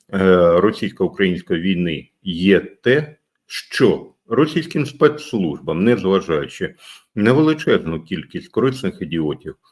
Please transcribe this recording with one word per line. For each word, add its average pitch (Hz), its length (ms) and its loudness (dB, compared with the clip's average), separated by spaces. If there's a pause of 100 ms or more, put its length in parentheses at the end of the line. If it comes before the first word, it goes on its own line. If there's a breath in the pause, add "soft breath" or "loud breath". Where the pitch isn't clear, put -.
(140)
е, 90 460 4
російсько-української 92 1040 -2
війни 87 480 -4 (140)
є 90 360 2
те, 147 560 -4 (300)
що - 680 -2 (140)
російським 151 580 -2
спецслужбам, 90 960 -2
незважаючи 92 920 -2 (400 loud breath)
на 110 180 2
величезну 117 720 0
кількість - 480 -10
корисних 123 500 -2
ідіотів, 78 540 -6 (160)